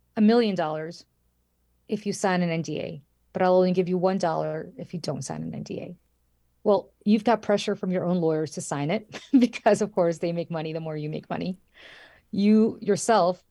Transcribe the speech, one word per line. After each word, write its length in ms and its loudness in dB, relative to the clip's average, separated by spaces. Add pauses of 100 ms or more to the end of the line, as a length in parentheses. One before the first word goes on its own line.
(160)
a 60 2
million 320 4
dollars 500 -6 (840)
if 200 -6
you 80 -2
sign 260 0
an 80 0
N 140 -2
D 180 -6
A, 220 -10 (320)
but 80 2
I'll 140 6
only 160 4
give 180 0
you 80 0
one 180 2
dollar 640 -4
if 160 -14
you 60 -6
don't 220 -6
sign 200 -10
an 120 -10
N 80 -10
D 180 -10
A." 160 -14 (680)
Well, 260 2 (140)
you've 180 4
got 200 2
pressure 340 0
from 160 -6
your 120 -2
own 180 0
lawyers 300 -2
to 100 -12
sign 280 -4
it 380 -6
<laughs> 100 4
because, 440 2
of 100 -4
course, 240 0
they 160 -4
make 180 -6
money 220 -6
the 80 -6
more 160 -10
you 140 -6
make 180 -10
money. 300 -6 (720)
You 500 2
yourself 720 0